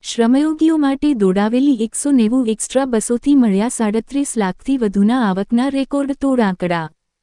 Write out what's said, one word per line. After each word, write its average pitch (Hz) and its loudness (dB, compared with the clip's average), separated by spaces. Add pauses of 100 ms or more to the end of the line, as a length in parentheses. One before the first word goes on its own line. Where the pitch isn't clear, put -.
શ્રમયોગીઓ 311 2
માટે 285 0
દોડાવેલી 220 2
એકસો 226 -4
નેવું 240 2
એક્સ્ટ્રા 247 -2
બસોથી 240 0
મળ્યા 220 2
સાડત્રીસ 226 -4
લાખથી 208 -2
વધુના 214 0
આવકના 220 -2
રેકોર્ડ 277 -4
તોડ 262 0
આંકડા. 175 -2 (320)